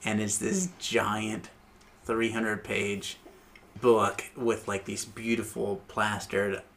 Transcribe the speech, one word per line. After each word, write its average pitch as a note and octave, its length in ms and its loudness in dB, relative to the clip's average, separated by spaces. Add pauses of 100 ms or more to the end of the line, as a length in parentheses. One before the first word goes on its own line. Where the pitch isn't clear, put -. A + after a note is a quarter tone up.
and G#2+ 160 2
it's G#2 160 0
this F3+ 400 0
giant G#2+ 720 -2 (560)
three A2+ 260 0
hundred A2 320 -2
page G2+ 540 -4 (640)
book G#2+ 420 6 (140)
with, A2+ 300 0
like, G2 180 -4
these G#2 200 -6
beautiful A2+ 840 -2
plastered G2+ 720 0 (160)